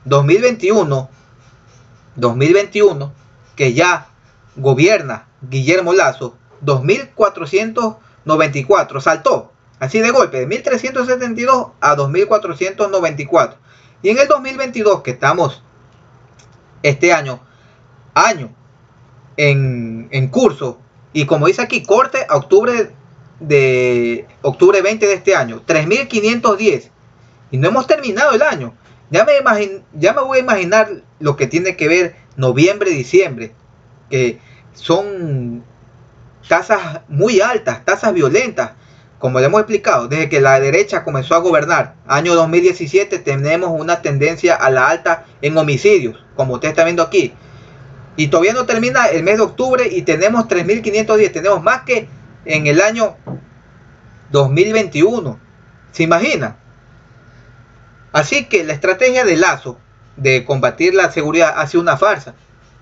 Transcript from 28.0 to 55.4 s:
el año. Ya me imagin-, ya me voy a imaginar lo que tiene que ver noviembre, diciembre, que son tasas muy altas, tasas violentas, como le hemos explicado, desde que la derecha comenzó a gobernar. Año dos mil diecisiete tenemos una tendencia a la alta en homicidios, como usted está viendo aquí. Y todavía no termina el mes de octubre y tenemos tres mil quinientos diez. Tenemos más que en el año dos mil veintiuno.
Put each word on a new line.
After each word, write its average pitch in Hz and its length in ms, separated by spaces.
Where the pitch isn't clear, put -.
el 240 120
año. 147 320
Ya 180 120
me 220 160
imagin-, 208 440
ya 165 200
me 285 80
voy 262 180
a - 20
imaginar 208 640
lo 143 160
que 143 100
tiene 175 300
que 156 120
ver 170 280
noviembre, 165 520
diciembre, 139 640
que 123 300
son 160 880
tasas 175 600
muy 185 320
altas, 220 460
tasas 202 280
violentas, 175 580
como 127 200
le 131 60
hemos 202 160
explicado, 196 460
desde 151 200
que 139 140
la 135 180
derecha 165 440
comenzó 143 320
a 170 40
gobernar. 156 560
Año 160 280
dos 165 140
mil 175 120
diecisiete 180 580
tenemos 151 520
una 165 300
tendencia 165 540
a 135 140
la 131 200
alta 170 360
en 151 160
homicidios, 151 680
como 131 200
usted 156 140
está 165 140
viendo 170 200
aquí. 160 300
Y 151 100
todavía 180 260
no 254 120
termina 240 400
el 165 180
mes 208 140
de 226 60
octubre 247 460
y 175 120
tenemos 208 460
tres 175 180
mil 214 160
quinientos 214 360
diez. 208 140
Tenemos 175 300
más 247 220
que 233 260
en 151 220
el 147 140
año 220 360
dos 139 180
mil 185 240
veintiuno. 190 640